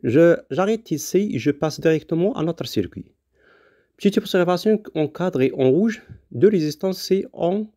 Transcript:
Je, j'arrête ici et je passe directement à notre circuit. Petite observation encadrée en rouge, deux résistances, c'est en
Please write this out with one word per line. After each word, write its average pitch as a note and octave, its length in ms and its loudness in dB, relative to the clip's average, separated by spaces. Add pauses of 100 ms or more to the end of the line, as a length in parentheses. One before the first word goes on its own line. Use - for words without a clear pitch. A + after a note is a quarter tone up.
Je, D#3 340 6 (140)
j'arrête G3 400 -2
ici F#3 420 -2
et C#3+ 60 -4
je C3+ 120 0
passe D3+ 300 -4
directement E3 560 0
à D#3 60 -4
notre E3 240 -6
circuit. - 480 -8 (800)
Petite G3+ 220 0
observation F#3+ 640 0 (120)
encadrée D3+ 600 -2
en C3 140 4
rouge, G3+ 320 0 (280)
deux C3 180 4
résistances, F#3 520 -2
c'est F#3+ 320 -2
en G3 340 -2 (100)